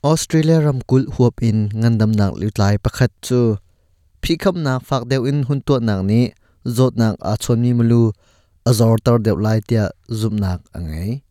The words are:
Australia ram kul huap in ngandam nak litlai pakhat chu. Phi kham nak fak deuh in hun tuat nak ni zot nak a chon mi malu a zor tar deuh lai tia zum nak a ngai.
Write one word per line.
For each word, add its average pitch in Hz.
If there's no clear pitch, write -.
Australia 160
ram 143
kul 131
huap 120
in 107
ngandam 110
nak 101
litlai 101
pakhat -
chu. 120
Phi 165
kham 180
nak 131
fak 127
deuh 131
in 139
hun 139
tuat 131
nak 95
ni 107
zot 123
nak 113
a -
chon 117
mi 123
malu 117
a -
zor 113
tar 120
deuh 92
lai 110
tia 107
zum 107
nak 90
a -
ngai. 87